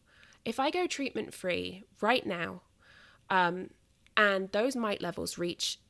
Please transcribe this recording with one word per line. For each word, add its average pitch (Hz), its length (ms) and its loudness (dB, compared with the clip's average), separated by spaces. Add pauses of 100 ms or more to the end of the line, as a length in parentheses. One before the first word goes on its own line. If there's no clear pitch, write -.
(460)
If 226 120 -4
I 277 120 2
go 359 160 0
treatment-free 185 1000 -6 (160)
right 233 240 2
now, 180 380 -6 (680)
um, 185 420 2 (460)
and 196 340 6
those 240 240 2
mite 220 280 -2
levels 170 340 -4
reach - 420 -4 (120)